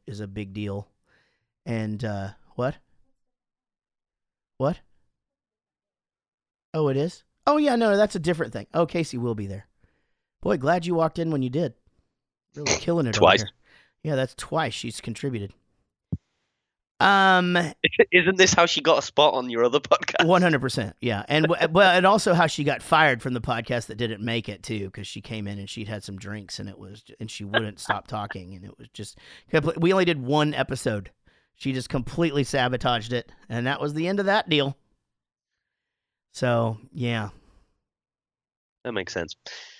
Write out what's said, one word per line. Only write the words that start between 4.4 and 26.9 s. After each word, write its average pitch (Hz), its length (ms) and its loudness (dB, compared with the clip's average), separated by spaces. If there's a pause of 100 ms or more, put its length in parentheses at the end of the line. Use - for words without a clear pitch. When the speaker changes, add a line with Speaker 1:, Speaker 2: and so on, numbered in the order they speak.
Speaker 1:
What? 147 220 -2 (1900)
Oh, 156 160 0
it 135 80 0
is? 160 260 -4 (220)
Oh, 294 120 6
yeah, 285 200 4
no, 220 180 4
that's 208 200 4
a 185 40 -4
different 156 340 0
thing. 104 200 -10
Oh, 165 120 2
Casey 165 320 -4
will 117 180 -2
be 101 120 -6
there. 98 200 -12 (760)
Boy, 190 160 0
glad 165 280 2
you 175 100 0
walked 160 240 0
in 165 120 -2
when 143 100 0
you 127 80 -2
did. 139 240 -2 (840)
Really 143 220 -2
killing 165 280 0
it 107 100 0
over 104 40 -2
Speaker 2:
Twice. 139 220 8
Speaker 1:
here. - 80 -8 (540)
Yeah, 156 120 -2
that's 131 200 -4
twice 160 380 -4
she's - 260 -10
contributed. 117 540 -8 (1500)
Um, 185 560 6 (300)
Speaker 2:
<laughs> - 260 4
Isn't 180 260 4
this 185 160 6
how 170 120 6
she 156 160 0
got 156 160 4
a 143 40 2
spot - 340 2
on 123 140 -2
your 117 140 2
other 123 160 2
podcast? - 460 0
Speaker 1:
One 175 160 6
hundred 160 200 2
percent, 120 380 -4
yeah. 107 300 -4
And 156 180 2
w-, 165 200 0
<laughs> 156 40 -8
well, 185 240 6
and 185 100 4
also 196 280 4
how 165 140 4
she - 160 -4
got 139 180 0
fired 151 400 4
from 127 120 -4
the 117 80 -4
podcast 117 460 -4
that 107 100 -12
didn't 110 280 -4
make 117 240 -4
it 101 140 -14
too, 101 260 -6
'cause 98 180 -14
she - 140 -14
came 107 260 -10
in 101 120 -10
and 98 100 -12
she'd 107 180 -10
had 104 160 -10
some 98 140 -12
drinks 101 420 -12
and 101 80 -12
it 98 100 -16
was, 98 260 -20 (160)